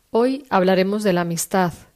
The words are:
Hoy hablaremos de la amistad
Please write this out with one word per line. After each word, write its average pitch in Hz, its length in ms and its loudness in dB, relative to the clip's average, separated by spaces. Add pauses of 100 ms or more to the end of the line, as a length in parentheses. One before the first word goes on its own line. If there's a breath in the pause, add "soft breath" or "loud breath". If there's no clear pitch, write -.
(120)
Hoy 262 380 0
hablaremos 190 520 2
de 196 120 2
la 175 80 0
amistad 170 500 -2 (240)